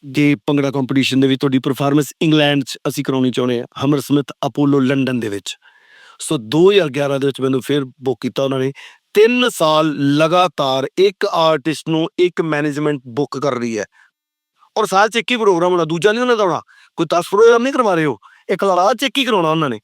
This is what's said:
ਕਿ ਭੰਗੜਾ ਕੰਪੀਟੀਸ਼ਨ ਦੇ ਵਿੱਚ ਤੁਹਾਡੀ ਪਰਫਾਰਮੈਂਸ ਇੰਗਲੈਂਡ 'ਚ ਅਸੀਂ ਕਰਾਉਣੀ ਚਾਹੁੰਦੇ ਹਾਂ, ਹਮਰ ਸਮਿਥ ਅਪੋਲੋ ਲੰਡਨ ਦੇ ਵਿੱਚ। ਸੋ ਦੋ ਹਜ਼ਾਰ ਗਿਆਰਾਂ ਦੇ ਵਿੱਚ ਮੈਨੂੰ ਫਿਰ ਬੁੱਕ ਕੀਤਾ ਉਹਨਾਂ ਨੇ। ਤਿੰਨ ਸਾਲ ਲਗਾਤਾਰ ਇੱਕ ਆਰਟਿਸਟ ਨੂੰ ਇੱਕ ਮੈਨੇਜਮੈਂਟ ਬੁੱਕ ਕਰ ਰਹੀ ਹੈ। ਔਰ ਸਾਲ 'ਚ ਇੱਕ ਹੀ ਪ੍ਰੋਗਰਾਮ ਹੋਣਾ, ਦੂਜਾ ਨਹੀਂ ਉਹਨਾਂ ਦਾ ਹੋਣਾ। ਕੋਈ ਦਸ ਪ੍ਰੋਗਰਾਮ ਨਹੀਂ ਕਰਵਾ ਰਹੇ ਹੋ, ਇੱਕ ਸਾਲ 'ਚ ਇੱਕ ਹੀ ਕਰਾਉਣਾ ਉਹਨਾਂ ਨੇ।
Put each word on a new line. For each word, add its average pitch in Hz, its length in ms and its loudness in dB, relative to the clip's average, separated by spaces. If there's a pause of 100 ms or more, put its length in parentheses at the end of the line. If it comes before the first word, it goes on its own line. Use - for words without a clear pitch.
(160)
ਕਿ 147 200 2
ਭੰਗੜਾ 139 360 -2
ਕੰਪੀਟੀਸ਼ਨ 131 480 0
ਦੇ 135 80 4
ਵਿੱਚ 131 140 0
ਤੁਹਾਡੀ 135 180 0
ਪਰਫਾਰਮੈਂਸ 139 640 0
ਇੰਗਲੈਂਡ 147 420 2
'ਚ - 140 -10 (100)
ਅਸੀਂ 143 160 -6
ਕਰਾਉਣੀ 131 280 0
ਚਾਹੁੰਦੇ 123 280 -2
ਹਾਂ, 123 80 -10 (180)
ਹਮਰ 143 140 2
ਸਮਿਥ 139 320 -2 (160)
ਅਪੋਲੋ 143 320 2
ਲੰਡਨ 131 400 0
ਦੇ 110 100 -6
ਵਿੱਚ। 101 280 -10 (640)
ਸੋ - 180 -4
ਦੋ 147 340 4
ਹਜ਼ਾਰ 180 180 2
ਗਿਆਰਾਂ 139 300 -2
ਦੇ 139 80 0
ਵਿੱਚ 131 140 -4
ਮੈਨੂੰ 131 200 0
ਫਿਰ 139 240 -2
ਬੁੱਕ 127 360 -6
ਕੀਤਾ 131 220 -4
ਉਹਨਾਂ 135 160 -2
ਨੇ। 135 120 -2 (420)
ਤਿੰਨ 247 360 4
ਸਾਲ 156 360 2 (320)
ਲਗਾਤਾਰ 156 680 0 (100)
ਇੱਕ 190 280 2
ਆਰਟਿਸਟ 160 640 0
ਨੂੰ 160 200 -2 (100)
ਇੱਕ 175 220 0
ਮੈਨੇਜਮੈਂਟ 151 680 -2
ਬੁੱਕ 131 320 -6
ਕਰ 135 140 -2
ਰਹੀ 117 240 -4
ਹੈ। 98 80 -6 (920)
ਔਰ 214 80 0
ਸਾਲ 196 240 2
'ਚ 190 60 -8
ਇੱਕ 226 160 -4
ਹੀ 247 60 0
ਪ੍ਰੋਗਰਾਮ 180 340 2
ਹੋਣਾ, 175 140 0
ਦੂਜਾ 170 260 0
ਨਹੀਂ 233 100 -2
ਉਹਨਾਂ 247 160 0
ਦਾ 208 60 0
ਹੋਣਾ। 156 180 -2 (340)
ਕੋਈ 170 100 -2
ਦਸ 170 260 0
ਪ੍ਰੋਗਰਾਮ 233 320 6
ਨਹੀਂ 269 100 -2
ਕਰਵਾ 226 220 2
ਰਹੇ 160 100 0
ਹੋ, 127 120 -2 (320)
ਇੱਕ 196 120 -2
ਸਾਲ 196 340 2
'ਚ 220 80 -6
ਇੱਕ 269 140 -2
ਹੀ 269 80 0
ਕਰਾਉਣਾ 185 260 0
ਉਹਨਾਂ 156 180 -2
ਨੇ। 110 140 -6